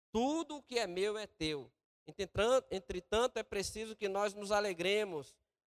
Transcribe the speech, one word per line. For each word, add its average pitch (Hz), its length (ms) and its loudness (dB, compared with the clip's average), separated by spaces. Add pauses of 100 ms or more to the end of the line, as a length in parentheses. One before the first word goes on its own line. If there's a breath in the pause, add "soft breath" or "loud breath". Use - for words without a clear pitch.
(100)
tudo 302 460 0
o 277 60 -14
que 240 160 -2
é 220 80 2
meu 190 320 -2
é 208 80 -8
teu. 151 440 -4 (360)
Entretan-, 208 640 2
entretanto, 202 680 0
é 220 60 -4
preciso 214 520 -6
que 208 140 -4
nós 196 260 0
nos 202 160 -6
alegremos, 196 840 0 (300)